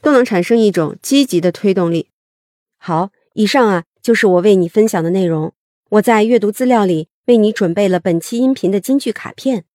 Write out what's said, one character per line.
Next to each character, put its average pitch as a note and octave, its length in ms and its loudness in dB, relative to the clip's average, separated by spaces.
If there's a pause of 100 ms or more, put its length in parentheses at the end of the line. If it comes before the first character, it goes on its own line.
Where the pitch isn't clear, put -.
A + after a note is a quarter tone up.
都 D4+ 120 0
能 B3+ 120 4
产 G3+ 160 -2
生 A#3 160 0
一 A3 140 2
种 D#3+ 320 -4
积 C#4 240 0
极 F3 140 -2
的 F3 100 0
推 G3 240 -2
动 F3 160 -2
力。 E3 200 -4 (680)
好， F3+ 320 -4 (220)
以 G#3+ 120 0
上 A3+ 240 2
啊， F3+ 140 -2 (180)
就 A#3 140 0
是 G#3+ 140 0
我 F3+ 140 4
为 G3+ 120 4
你 F3+ 140 0
分 G#3+ 180 2
享 G3 160 -2
的 E3 80 -2
内 F#3 160 0
容。 D#3+ 260 -4 (360)
我 G#3+ 120 2
在 A3 220 2
阅 A#3 160 2
读 G#3 140 -2
资 B3+ 120 -6
料 A#3+ 200 2
里 D#3+ 240 -2 (160)
为 A#3+ 120 4
你 G#3+ 140 2
准 F#3 240 -2
备 G3+ 140 0
了 F#3 100 0
本 E3+ 220 -2
期 A#3 180 -8
音 C4 160 0
频 - 160 -2
的 G3 80 0
金 C4 180 -2
句 C4 140 -4
卡 - 220 -12
片 B3 320 -6 (100)